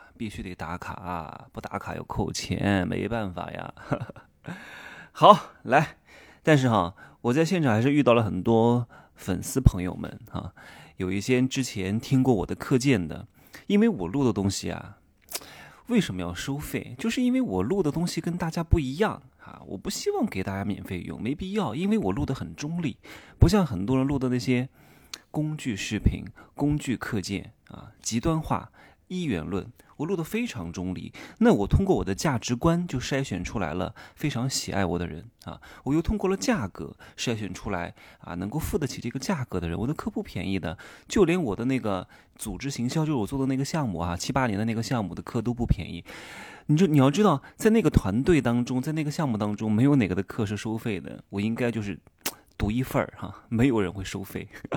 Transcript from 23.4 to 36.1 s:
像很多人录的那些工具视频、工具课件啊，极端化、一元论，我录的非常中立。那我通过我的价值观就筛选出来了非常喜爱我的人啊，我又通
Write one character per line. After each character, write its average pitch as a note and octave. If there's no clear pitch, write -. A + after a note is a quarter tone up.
像 F#3+
很 F2+
多 B2+
人 C3
录 C#3+
的 B2+
那 B2
些 B2
工 D3+
具 B2+
视 G2
频、 -
工 D3
具 C3
课 -
件 F2
啊， -
极 A2+
端 D#3+
化、 -
一 F3+
元 F#2
论， F2+
我 C#3+
录 G3
的 E3
非 A3+
常 E2+
中 F#2
立。 -
那 A3+
我 G2+
通 F3
过 F3+
我 F#2
的 F#2+
价 C3+
值 -
观 E3
就 C3+
筛 C3+
选 F#2
出 E2+
来 D#2+
了 F2
非 D3+
常 B2
喜 -
爱 G2
我 E2+
的 F2
人 D#2+
啊， -
我 C3
又 D#3+
通 G#3+